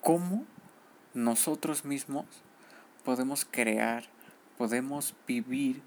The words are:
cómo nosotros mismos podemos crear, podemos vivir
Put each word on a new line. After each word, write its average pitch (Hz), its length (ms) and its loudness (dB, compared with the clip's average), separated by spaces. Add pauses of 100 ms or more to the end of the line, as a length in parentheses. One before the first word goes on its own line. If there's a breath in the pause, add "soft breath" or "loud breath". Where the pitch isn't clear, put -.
cómo 180 460 2 (640)
nosotros 143 720 0
mismos 139 400 -4 (800 loud breath)
podemos 131 400 0
crear, 113 600 0 (520 loud breath)
podemos 127 580 -2 (120)
vivir 131 600 -2